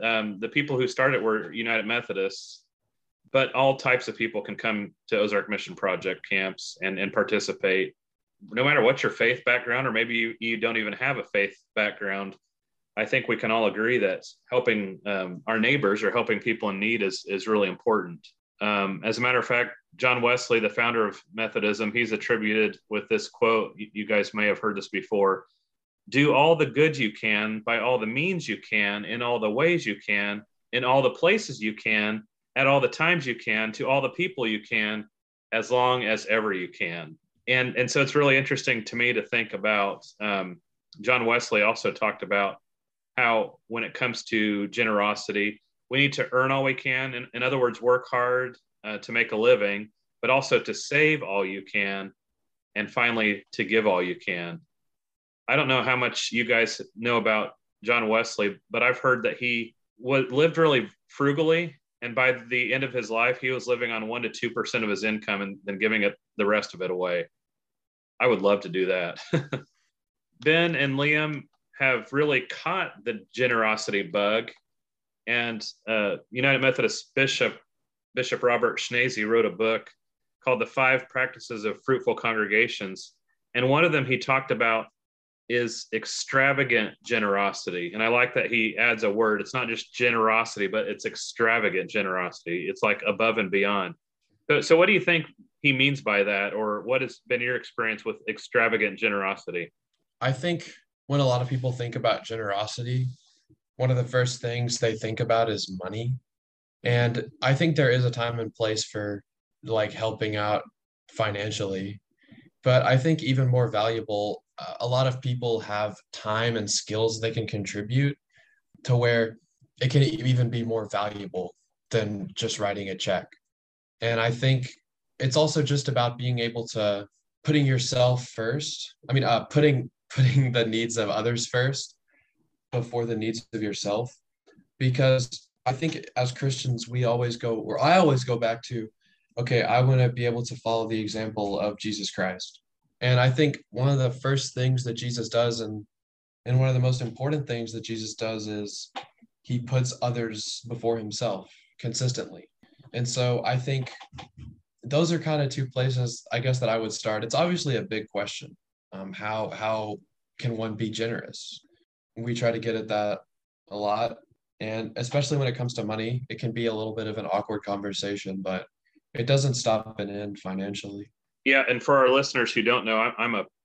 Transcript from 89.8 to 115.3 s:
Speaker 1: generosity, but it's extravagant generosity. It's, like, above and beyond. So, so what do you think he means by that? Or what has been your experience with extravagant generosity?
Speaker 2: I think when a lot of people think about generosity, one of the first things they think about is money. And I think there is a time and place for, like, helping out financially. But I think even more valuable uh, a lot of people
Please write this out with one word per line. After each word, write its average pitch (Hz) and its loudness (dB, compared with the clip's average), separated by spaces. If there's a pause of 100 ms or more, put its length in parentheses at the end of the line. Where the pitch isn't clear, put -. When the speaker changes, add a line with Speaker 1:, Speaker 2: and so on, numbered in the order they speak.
Speaker 1:
generosity, 113 2
but 104 -2
it's 101 -8
extravagant 104 0
generosity. 90 -4
It's, 95 -4
like, 104 0
above 107 2
and 101 0
beyond. 98 0 (540)
So, 147 4
so 160 6
what 175 8
do 214 4
you 185 4
think 165 2 (340)
he 139 4
means 135 2
by 104 2
that? 101 0
Or 104 -2
what 127 0
has - -8
been 120 0
your 123 -2
experience 113 -4
with 110 -6 (100)
extravagant 107 0
generosity? 98 -2 (500)
Speaker 2:
I 127 2
think 165 -4 (380)
when 143 2
a 139 4
lot 123 4
of 127 -4
people 127 -2
think 120 -6
about 113 0
generosity, 113 -2 (680)
one 127 2
of 123 2
the 123 0
first 123 0
things 120 -4
they 113 0
think 110 -6
about 113 2
is 95 -6
money. 113 -4 (720)
And 120 2 (120)
I 131 4
think 165 2
there 139 4
is 123 4
a 123 2
time 117 -4
and 113 -6
place 110 -2
for, 104 -6 (400)
like, 107 -2
helping 107 -4
out 104 0 (480)
financially. 101 -4 (600)
But 127 6
I 127 4
think 156 2
even 131 2
more 123 4
valuable 107 -2 (160)
uh, - -10
a 120 -2
lot 127 2
of 127 -2
people 123 0